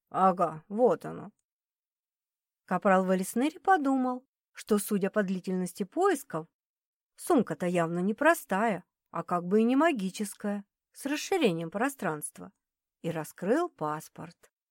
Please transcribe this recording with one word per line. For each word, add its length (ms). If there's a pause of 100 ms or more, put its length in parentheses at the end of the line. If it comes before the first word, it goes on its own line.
(120)
"Ага, 560
вот 360
оно". 280 (1300)
Капрал 380
Валеснери 540
подумал, 640 (300)
что, 240
судя 320
по 140
длительности 600
поисков, 640 (680)
сумка-то 500
явно 340
не 140
простая, 720 (240)
а 140
как 220
бы 160
и 20
не 120
магическая, 880 (300)
с 140
расширением 640
пространства, 800 (500)
и 100
раскрыл 580
паспорт. 800 (200)